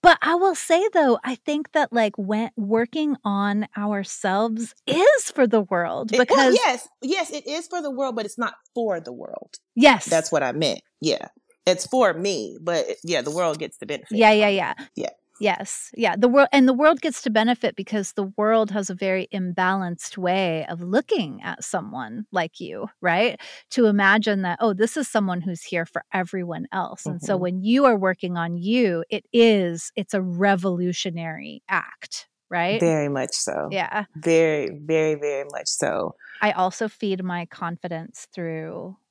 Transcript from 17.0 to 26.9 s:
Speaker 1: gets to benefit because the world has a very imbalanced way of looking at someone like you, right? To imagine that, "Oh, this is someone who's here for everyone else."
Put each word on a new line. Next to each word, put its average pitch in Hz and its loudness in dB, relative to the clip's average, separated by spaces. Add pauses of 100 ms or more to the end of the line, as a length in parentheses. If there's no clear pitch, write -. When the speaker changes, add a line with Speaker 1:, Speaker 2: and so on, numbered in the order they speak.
Speaker 1:
gets 311 -4
to 254 -2
benefit 220 2
because 196 -6
the 196 -4
world 220 2
has 196 -4
a 185 -6
very 185 -2
imbalanced 185 -2
way 180 0
of 170 -10
looking 185 -2
at - -10
someone 170 -8
like 165 -4
you, 101 -10 (120)
right? 180 0 (300)
To 240 4
imagine 202 4
that, 175 -2
"Oh, 214 2
this 226 -2
is 269 -4
someone 190 -2
who's 170 -6
here 165 -4
for - -8
everyone 175 -6
else." 185 -8